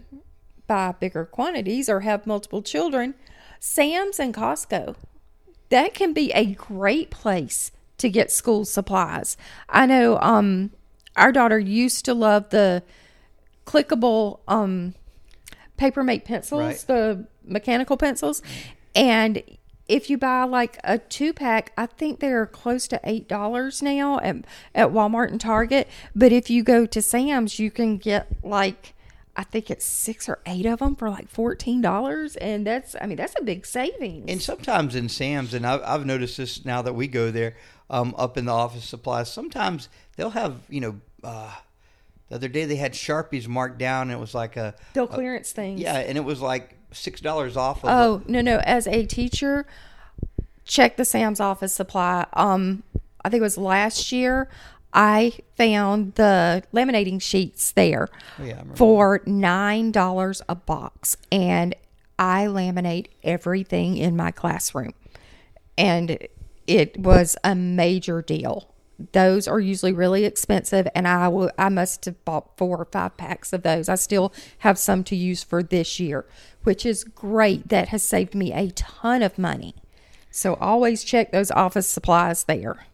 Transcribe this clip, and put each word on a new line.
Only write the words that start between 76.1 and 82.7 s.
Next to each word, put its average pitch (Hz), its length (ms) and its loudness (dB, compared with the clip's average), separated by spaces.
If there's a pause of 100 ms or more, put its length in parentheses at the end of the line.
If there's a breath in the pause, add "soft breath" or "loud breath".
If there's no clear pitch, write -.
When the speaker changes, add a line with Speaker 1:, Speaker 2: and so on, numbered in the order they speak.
Speaker 1:
which - 240 0
is 220 160 -2
great. 214 680 0
That 185 180 2
has 208 160 -2
saved 180 320 0
me 190 160 -2
a 180 180 -2
ton - 540 -2
of 180 120 -2
money. 170 380 -4 (560 soft breath)
So 180 240 -2
always 233 480 2
check 226 300 2
those 190 180 2
office 185 380 2
supplies 170 560 2
there. - 500 -4